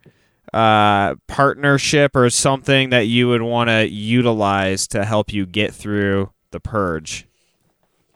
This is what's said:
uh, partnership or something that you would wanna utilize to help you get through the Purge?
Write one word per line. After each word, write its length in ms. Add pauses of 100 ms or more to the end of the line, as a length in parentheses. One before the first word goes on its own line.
(540)
uh, 600 (120)
partnership 880
or 140
something 600
that 160
you 200
would 140
wanna 440
utilize 1040
to 140
help 300
you 140
get 260
through 580 (200)
the 80
Purge? 680 (920)